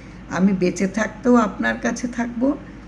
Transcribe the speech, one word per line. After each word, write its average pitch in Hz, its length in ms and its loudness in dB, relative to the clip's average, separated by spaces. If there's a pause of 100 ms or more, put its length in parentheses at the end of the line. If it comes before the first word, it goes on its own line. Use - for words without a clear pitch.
(300)
"আমি 190 220 4
বেঁচে 180 360 0
থাকতেও 220 480 2
আপনার 226 420 2
কাছে 240 300 -4
থাকব, 240 480 -2 (320)